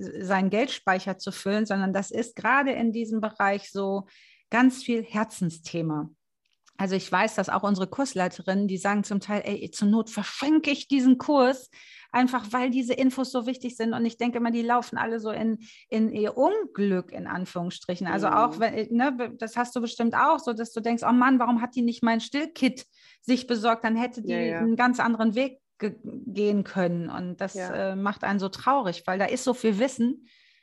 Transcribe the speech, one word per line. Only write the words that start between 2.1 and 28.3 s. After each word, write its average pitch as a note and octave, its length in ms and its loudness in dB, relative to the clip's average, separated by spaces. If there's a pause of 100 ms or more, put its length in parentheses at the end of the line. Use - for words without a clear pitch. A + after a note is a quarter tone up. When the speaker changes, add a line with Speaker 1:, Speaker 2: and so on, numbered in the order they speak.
Speaker 1:
ist - 260 -6
gerade C4+ 360 2
in A#3 200 0
diesem A3 280 -2
Bereich G3+ 500 -2
so G3 360 -4 (440)
ganz B3+ 320 4
viel A#3 220 -2
Herzensthema. E3 1040 -4 (680)
Also F#3+ 180 -2
ich F#3 160 -6
weiß, G3+ 220 2
dass F#3+ 160 -2
auch - 120 0
unsere G3 260 0
Kursleiterinnen, F#3+ 800 -2
die F#3+ 120 -2
sagen G3+ 260 0
zum G3+ 160 -4
Teil, G#3 240 -2
„Ey, G3+ 260 -6
zur - 180 0
Not A3 200 4
verschenke D4 640 2
ich - 180 -2
diesen B3+ 300 6
Kurs, C4 500 2 (420)
einfach B3 420 2
weil B3+ 180 0
diese B3 240 0
Infos C4 380 0
so A#3+ 140 -2
wichtig B3 300 -6
sind.“ A3+ 160 0
Und A#3 140 0
ich A3+ 100 -4
denke A#3+ 220 -2
immer, A#3 120 0
die A#3 120 0
laufen A#3+ 340 0
alle A3+ 240 -2
so G#3+ 100 -4
in, A3 280 -2 (320)
in A3 200 2
ihr G#3 280 -2
Unglück, A3 760 0
in E3+ 140 -10
Anführungsstrichen. F3+ 800 -6
Also F#3+ 220 0
auch, B3 300 2
Speaker 2:
Mhm. - 20 -6
Speaker 1:
wenn, A3 360 0
ne, B3 420 0
das A3+ 200 -10
hast A#3+ 180 -4
du A#3 60 -2
bestimmt A#3 320 -2
auch D4 240 4
so, B3 160 -4
dass A3+ 180 -8
du A3 80 -6
denkst, A#3 260 -2
„Oh A#3 60 2
Mann, B3+ 260 6
warum A#3+ 220 2
hat B3 140 -4
die B3 80 0
nicht A#3 200 -2
mein A3+ 200 2
Stillkit C#4 640 -2 (340)
sich B3 260 0
besorgt? A3+ 380 0
Dann A3+ 120 2
hätte B3 260 -4
die G3 100 -4
Speaker 2:
Ja, - 80 0
ja. A3+ 300 0
Speaker 1:
einen A3+ 60 2
ganz B3 240 2
anderen A3+ 340 2
Weg C4 260 -2 (180)
ge-, G3 240 -4
gehen G3+ 640 -2
können.“ F3 460 -2
Und F3+ 320 -8
das, F#3 260 -6
Speaker 2:
Ja. - 20 -8
Speaker 1:
äh, F#3+ 240 -4
macht G3+ 300 -4
einen G3 160 0